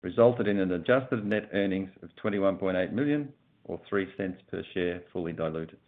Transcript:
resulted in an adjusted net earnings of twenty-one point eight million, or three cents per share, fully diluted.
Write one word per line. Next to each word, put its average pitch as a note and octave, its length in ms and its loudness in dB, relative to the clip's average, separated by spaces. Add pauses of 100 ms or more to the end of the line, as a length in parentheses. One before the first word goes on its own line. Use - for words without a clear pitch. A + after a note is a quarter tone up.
resulted A#2 440 6
in G2+ 140 2
an F#2 120 2
adjusted A#2+ 520 0
net G#2 300 0
earnings F#2+ 340 0 (140)
of F2 140 -18
twenty-one G2 420 0
point F#2 180 0
eight F#2 160 0
million, D3 400 0 (320)
or - 240 -10
three G2 180 0 (120)
cents F#2 320 -6
per F#2+ 120 -6 (120)
share, F2+ 260 -2 (140)
fully E2+ 180 -4
diluted. D#2+ 560 -4